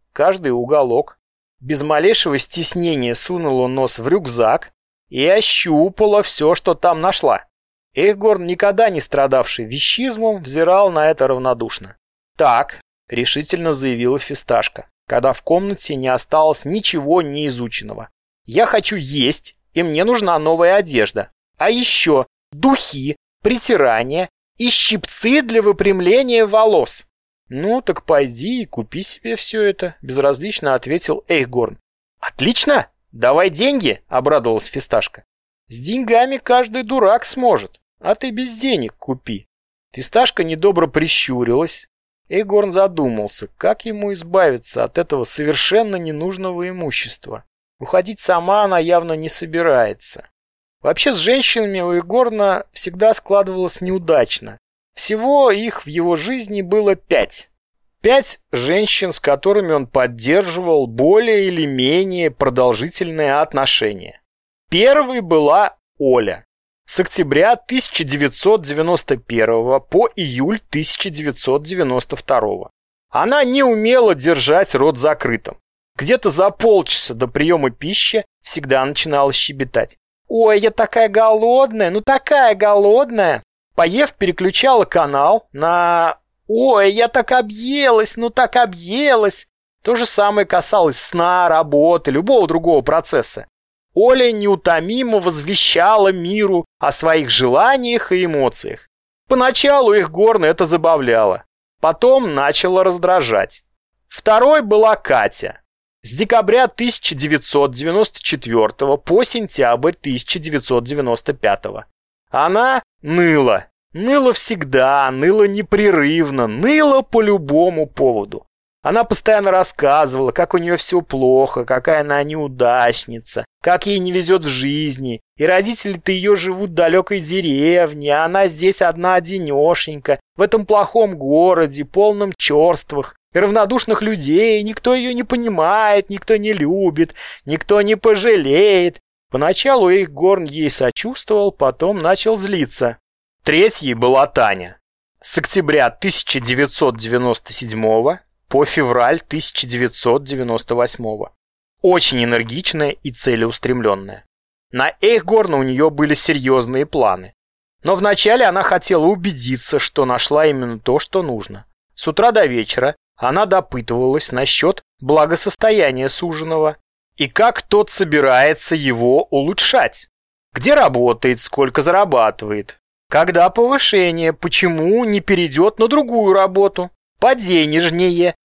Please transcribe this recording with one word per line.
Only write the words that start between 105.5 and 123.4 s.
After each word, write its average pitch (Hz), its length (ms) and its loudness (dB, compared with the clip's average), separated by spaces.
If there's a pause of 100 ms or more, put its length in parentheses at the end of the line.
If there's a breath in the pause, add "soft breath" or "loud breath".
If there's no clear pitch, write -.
С 120 100 -8
декабря 220 560 2
тысяча - 480 -4
девятьсот 143 560 0
девяносто 165 500 -2
четвертого 117 760 0
по 208 280 2
сентябрь 139 680 0
тысяча 135 440 -6
девятьсот 143 460 -2
девяносто 131 480 -4
пятого. 104 540 -4 (440)
Она 214 540 0 (180)
ныла. 151 640 2 (260)
Ныла 254 400 0
всегда, 139 800 0
ныла 185 380 2
непрерывно, 165 1000 0
ныла 269 560 2
по - 200 0
любому 170 640 0
поводу. 113 580 -2 (360)
Она 214 220 0
постоянно 202 460 0
рассказывала, 143 800 0
как - 220 -2
у 180 40 0
нее 170 200 -2
все 175 240 -2
плохо, 131 640 0
какая 151 340 0
она 147 220 -2
неудачница, 123 1200 -2 (180)